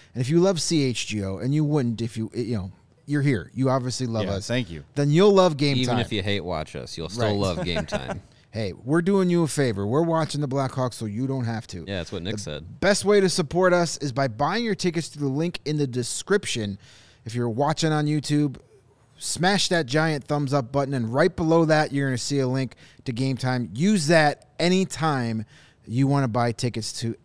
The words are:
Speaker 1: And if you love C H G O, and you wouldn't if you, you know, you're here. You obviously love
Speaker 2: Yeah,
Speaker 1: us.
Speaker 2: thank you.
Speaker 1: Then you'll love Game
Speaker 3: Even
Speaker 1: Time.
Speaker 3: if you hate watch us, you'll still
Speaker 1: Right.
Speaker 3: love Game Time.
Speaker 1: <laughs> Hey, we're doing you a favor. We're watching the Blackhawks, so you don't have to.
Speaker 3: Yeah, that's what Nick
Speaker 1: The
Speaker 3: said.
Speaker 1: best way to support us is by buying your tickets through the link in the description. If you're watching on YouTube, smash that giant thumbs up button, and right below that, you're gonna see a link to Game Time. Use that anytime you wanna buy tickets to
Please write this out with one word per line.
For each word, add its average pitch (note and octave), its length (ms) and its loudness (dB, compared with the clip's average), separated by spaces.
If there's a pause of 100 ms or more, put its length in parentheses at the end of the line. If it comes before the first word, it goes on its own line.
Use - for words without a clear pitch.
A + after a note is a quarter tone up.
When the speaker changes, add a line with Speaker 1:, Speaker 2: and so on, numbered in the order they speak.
(160)
Speaker 1:
And A#2 60 -6
if A#2+ 80 -2
you E3 120 6
love F#3 180 4
C D3+ 240 0
H B2 240 -2
G G#2 160 -4
O, F#2+ 140 -4
and B2 160 -2
you D3+ 100 2
wouldn't B2+ 380 0
if A2+ 160 -6
you, G#2+ 160 -4
you A2+ 240 -4
know, F#2+ 140 -6 (340)
you're C#3+ 160 0
here. C3 320 0
You C3 160 0
obviously B2+ 380 -2
love A2 180 -2
Speaker 2:
Yeah, F#2+ 100 -2
Speaker 1:
us. G2 120 -6
Speaker 2:
thank A#2 240 -2
you. D2+ 120 -12 (120)
Speaker 1:
Then C#3+ 160 2
you'll G3 220 8
love F3+ 240 6
Game C#3+ 200 2
Speaker 3:
Even B2 180 0
Speaker 1:
Time. A#2+ 100 2
Speaker 3:
if - 60 -8
you G#2 120 -2
hate G2+ 160 0
watch D#2 360 -6
us, B1+ 220 -12
you'll D#2+ 120 -8
still A#2 180 -2
Speaker 1:
Right. G#2 80 0
Speaker 3:
love F#2 280 0
Game E2+ 220 -2
Time. F2 420 -8
Speaker 1:
<laughs> - 40 -20 (200)
Hey, G#2+ 200 -4
we're D3+ 300 0
doing F#3 300 2
you F3 100 4
a D#3+ 60 2
favor. A2+ 400 0
We're C#3 160 2
watching D#3+ 360 -2
the D3 80 -4
Blackhawks, C3 460 -2
so A#2+ 120 -8
you G#2+ 200 -4
don't C3 200 -4
have A2+ 240 -6
to. E2+ 180 -12
Speaker 3:
Yeah, G2 100 -4
that's E2+ 140 -8
what F#2 100 -6
Nick G2 140 -6
Speaker 1:
The G2+ 60 -8
Speaker 3:
said. D#2 380 -10
Speaker 1:
best G3 240 2
way G#3 160 4
to F#3+ 80 4
support F3 460 2
us F3 240 0
is D3 140 -6
by C3+ 160 0
buying C#3+ 360 -2
your G#3+ 120 -2
tickets E3+ 320 -2
through C#3+ 200 -6
the C3 60 -2
link E3 320 -2
in D3+ 120 -2
the C#3+ 100 0
description. A#2+ 920 -2 (480)
If A2 80 -10
you're A#2+ 160 -2
watching D3 420 0
on D3+ 140 2
YouTube, D3 520 0 (600)
smash F3+ 520 0
that E3 180 0
giant D3+ 380 0
thumbs C#3+ 280 -2
up C3 180 0
button, C#3 220 0
and A#2 180 -2
right E3 240 2
below E3 300 4
that, D#3 260 4
you're C#3 180 0
gonna B2+ 100 0
see - 220 -2
a C3 60 2
link C3 280 -2 (300)
to C3+ 60 -6
Game C3 260 -2
Time. B2 360 -2
Use F3 320 2
that D#3 440 4 (100)
anytime D3+ 840 0 (420)
you B2 180 2
wanna C#3 220 2
buy A#2+ 240 0
tickets A2+ 480 -4
to A2+ 260 -4